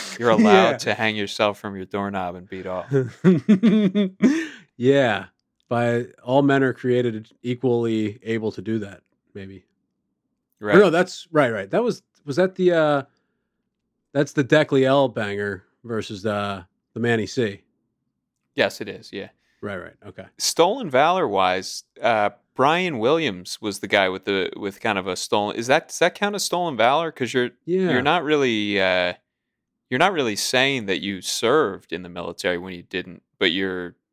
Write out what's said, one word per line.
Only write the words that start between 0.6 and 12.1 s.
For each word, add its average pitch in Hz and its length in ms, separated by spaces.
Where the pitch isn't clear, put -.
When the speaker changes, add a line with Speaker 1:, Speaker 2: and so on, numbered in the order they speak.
Speaker 2:
Yeah. - 60
Speaker 1:
to 104 160
hang 110 200
yourself 104 460
from 101 160
your 95 80
doorknob 98 500
and 90 140
beat 92 180
off. 92 240
Speaker 2:
<laughs> 190 1120
Yeah. 120 500
By 120 380
all 131 180
men 139 200
are 127 100
created 120 580
equally 117 800
able 110 300
to 101 100
do 110 180
that, 101 220
maybe. 95 300
Speaker 1:
Right. 202 160
Speaker 2:
Or 196 40
no, 190 100
that's, 175 400
right, 147 200
right. 98 200
That 208 120
was, 233 200